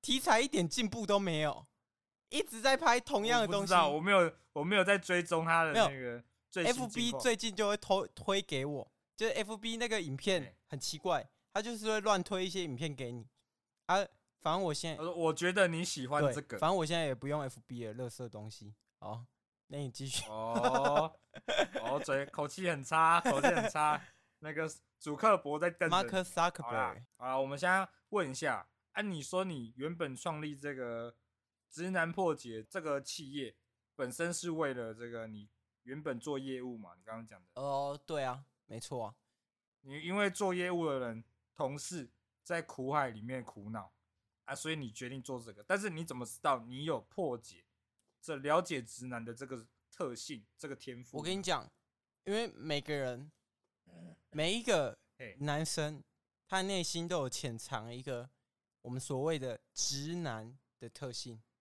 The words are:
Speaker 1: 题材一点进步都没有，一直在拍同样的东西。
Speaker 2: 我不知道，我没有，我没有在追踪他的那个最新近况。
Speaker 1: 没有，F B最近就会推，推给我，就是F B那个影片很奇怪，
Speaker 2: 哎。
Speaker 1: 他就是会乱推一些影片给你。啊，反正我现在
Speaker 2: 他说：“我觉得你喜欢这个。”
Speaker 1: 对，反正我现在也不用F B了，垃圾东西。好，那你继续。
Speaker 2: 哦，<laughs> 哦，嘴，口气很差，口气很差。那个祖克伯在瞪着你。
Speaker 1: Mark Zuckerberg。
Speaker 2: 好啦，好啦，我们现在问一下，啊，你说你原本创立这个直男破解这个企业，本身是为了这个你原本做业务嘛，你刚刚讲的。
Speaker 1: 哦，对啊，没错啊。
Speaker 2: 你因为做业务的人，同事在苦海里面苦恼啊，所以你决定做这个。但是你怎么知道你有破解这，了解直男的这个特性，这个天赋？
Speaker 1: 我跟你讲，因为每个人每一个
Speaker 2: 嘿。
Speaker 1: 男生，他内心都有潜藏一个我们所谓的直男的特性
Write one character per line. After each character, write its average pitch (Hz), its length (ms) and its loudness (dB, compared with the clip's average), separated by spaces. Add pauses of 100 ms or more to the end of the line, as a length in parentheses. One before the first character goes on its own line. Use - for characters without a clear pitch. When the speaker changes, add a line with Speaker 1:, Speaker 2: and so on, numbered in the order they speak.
Speaker 1:
题 262 160 0
材 226 220 8
一 269 80 2
点 277 200 4
进 220 220 0
步 214 160 -4
都 202 100 6
没 170 260 2
有， 147 220 -2 (680)
一 294 120 0
直 220 180 -6
在 269 160 6
拍 254 220 4
同 233 260 0
样 240 160 4
的 208 60 4
东 180 80 0
西。 202 40 2
Speaker 2:
我 - 20 2
不 196 60 -2
知 175 60 4
道， 165 180 8
我 151 100 0
没 185 100 2
有， 180 220 8 (220)
我 147 100 -2
没 185 100 2
有 196 80 8
在 196 160 6
追 175 240 2
踪 165 220 0
他 165 180 6
的 156 100 2
那 214 160 6
个 123 360 -6 (260)
最 175 140 0
新 247 100 4
近 254 60 -2
况。 214 140 -4
Speaker 1:
没 233 140 0
有 - 60 -2
，F 131 40 -4
B - 40 -4
最 233 140 6
近 220 180 -4
就 208 140 2
会 208 80 4
推， 196 380 2
推 196 280 0
给 139 240 -2
我， 143 260 -6 (240)
就 220 100 0
是 220 60 2
F 214 240 -2
B 226 200 -4
那 233 120 -2
个 220 140 2
影 135 140 -4
片 180 400 0 (100)
很 143 120 -10
奇 151 200 -6
怪， 156 220 2
Speaker 2:
哎。 - 100 -16 (220)
Speaker 1:
他 208 100 0
就 226 140 -4
是 208 100 -6
会 214 140 4
乱 202 220 6
推 185 220 0
一 190 60 -2
些 185 140 -2
影 143 100 -4
片 151 200 -4
给 127 180 -8
你。 123 140 -10 (600)
啊， 180 100 4 (440)
反 156 140 2
正 190 80 2
我 156 120 2
现 165 160 -4
在 151 60 -4
Speaker 2:
他 151 80 -8
说 170 100 -4
：“我 165 180 4
觉 175 200 2
得 190 160 8
你 165 160 0
喜 135 240 -4
欢 147 140 4 (100)
这 143 80 -2
个。” - 20 -14 (140)
Speaker 1:
对， - 20 -6
反 156 100 4
正 190 80 4
我 165 80 2
现 165 140 0
在 160 80 2
也 135 80 0
不 123 140 -6
用 147 120 0
F 135 260 -6
B 117 200 -8
了， 107 80 -8
垃 123 140 -6
圾 120 200 -10
东 107 220 -10
西。 104 240 -16 (240)
好， 110 260 -10 (440)
那 139 100 -8
你 139 120 -4
继 139 160 -10
续。 - 220 -6
Speaker 2:
哦， 117 840 2 (340)
<laughs> - 360 0
哦， 135 220 0
嘴， 139 220 0
口 147 200 -4
气 185 220 -4
很 147 160 -2
差， 165 380 6
口 202 180 4
气 277 80 4
很 214 220 4
差。 151 300 2 (400)
那 151 120 -10
个 156 180 -2 (280)
祖 147 160 -4
克 208 220 6
伯 151 220 -4
在 160 120 2
瞪 165 200 0
着 185 120 4
你。 117 60 -2
Speaker 1:
Mark 190 160 0
Zuckerberg。 170 380 0
Speaker 2:
好 120 100 -6
啦， 123 240 0 (200)
好 123 100 -8
啦， 131 120 2
我 135 80 2
们 139 120 -4
现 180 100 2
在 185 200 4 (220)
问 180 200 0
一 131 40 -8
下， 123 340 -2 (240)
啊， 208 100 -2
你 175 200 -4
说 185 220 0
你 127 320 -6
原 151 200 -4
本 143 200 -4
创 151 240 -4
立 151 160 -6
这 139 180 -6
个 120 400 -6 (540)
直 175 220 -6
男 170 220 2
破 175 220 2
解 110 280 -8
这 180 180 -8
个 143 200 0
企 139 320 -10
业， 135 220 -6 (420)
本 127 140 -2
身 170 220 -2
是 170 200 -4
为 156 200 0
了 117 220 -4
这 117 140 -10
个 113 180 -8
你 104 220 -12 (340)
原 135 180 -10
本 143 200 -4
做 143 180 -2
业 131 240 -4
务 123 160 -8
嘛， 95 180 -14
你 92 80 -20
刚 110 120 -10
刚 113 100 -12
讲 101 140 -20
的。 104 200 -14
Speaker 1:
哦， 139 460 -2
对 151 160 -2
啊， 131 220 -2 (220)
没 113 120 -10
错 120 280 -6
啊。 110 80 -12 (680)
Speaker 2:
你 139 200 -12
因 175 160 -2
为 202 140 4
做 185 240 0
业 180 160 0
务 170 160 2
的 135 140 0
人， 117 240 -6 (300)
同 139 220 -2
事 143 340 -8 (320)
在 170 200 -2
苦 135 300 -4
海 139 180 2
里 107 100 -12
面 120 240 -6
苦 107 260 -14
恼 110 220 -8 (540)
啊， 139 80 -6
所 156 180 -6
以 - 20 0
你 135 160 -6
决 123 180 -10
定 131 140 -10
做 127 160 -8
这 117 140 -14
个。 101 140 -20
但 196 120 2
是 202 120 -4
你 165 140 -6
怎 135 120 -8
么 123 80 -6
知 - 160 -12
道 135 200 2
你 127 240 -10
有 151 140 0
破 127 380 -4
解 - 280 -18 (580)
这， 156 140 -6
了 147 260 4
解 147 200 -4
直 123 240 -14
男 120 160 -6
的 117 120 -10
这 135 120 -12
个 120 200 -10 (260)
特 131 220 -6
性， 113 300 -10 (140)
这 - 80 -12
个 135 80 -8
天 127 300 -12
赋？ - 140 -10
Speaker 1:
我 - 40 -6
跟 185 160 -2
你 196 40 -4
讲， 170 280 -2 (540)
因 190 100 -2
为 226 140 0
每 143 320 -4
个 151 140 -4
人 135 360 -4 (1000)
每 160 220 2
一 233 80 -2
个 156 360 2 (200)
Speaker 2:
嘿。 110 220 -14
Speaker 1:
男 147 240 0
生， 151 380 -2 (460)
他 190 140 0
内 190 200 0
心 170 240 -2
都 170 120 0
有 131 100 0
潜 120 280 -4
藏 117 360 -8
一 127 100 -10
个 127 260 -6 (540)
我 123 80 -10
们 127 100 -4
所 135 220 -2
谓 160 160 0
的 127 200 -6 (160)
直 147 420 -4
男 123 400 -6 (220)
的 117 100 -14
特 131 240 -10
性 113 280 -10 (200)